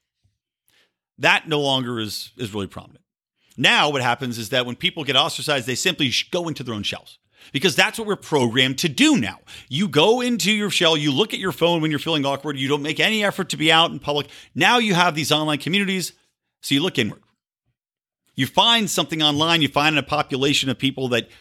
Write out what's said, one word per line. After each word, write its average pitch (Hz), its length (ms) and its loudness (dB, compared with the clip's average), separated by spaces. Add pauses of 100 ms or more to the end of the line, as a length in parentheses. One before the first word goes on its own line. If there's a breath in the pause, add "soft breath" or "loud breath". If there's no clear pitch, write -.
(1200)
That 170 280 2
no 151 140 0
longer 127 380 0
is, 107 380 -8
is 104 180 -8
really 98 120 -4
prominent. - 380 -20 (500 soft breath)
Now 170 360 2
what 139 100 -2
happens 120 380 -2
is 107 100 -10
that 127 160 2
when 123 100 -8
people 175 280 -4
get 135 120 -2
ostracized, 143 520 0
they 123 80 -4
simply 151 340 -2
sh-, - 220 -4
go 175 160 -4
into 143 160 -8
their 123 100 -8
own 104 80 -6
shells. - 380 -10 (320 soft breath)
Because 143 240 0
that's 202 240 2
what 214 80 -6
we're 196 80 -2
programmed 131 640 0
to 175 100 -2
do 254 280 4
now. 98 220 -4 (300 loud breath)
You 170 180 -2
go 190 340 4
into 233 300 0
your 208 200 -2
shell, 160 260 2
you 151 140 0
look 175 200 -2
at - 80 -6
your 185 120 -4
phone 170 300 2
when 156 100 0
you're 147 80 -2
feeling 156 260 -2
awkward, 139 320 -4
you 135 100 -4
don't 147 140 0
make 151 180 -4
any 208 240 0
effort 196 260 -2
to 151 80 -6
be 156 140 2
out 165 200 4
in - 80 -10
public. 147 280 -4 (280 loud breath)
Now 208 240 4
you 214 160 2
have 175 180 2
these 147 180 -2
online 151 280 2
communities, 190 540 -2 (480)
so - 120 -2
you 139 80 2
look 185 160 -2
inward. 110 240 -2 (1120)
You 131 140 -2
find 220 420 2
something 160 320 -2
online, 156 400 4
you 139 60 4
find 151 320 2
a 131 40 -2
population 139 680 0
of - 80 -4
people 131 300 -2
that, 117 200 0 (120)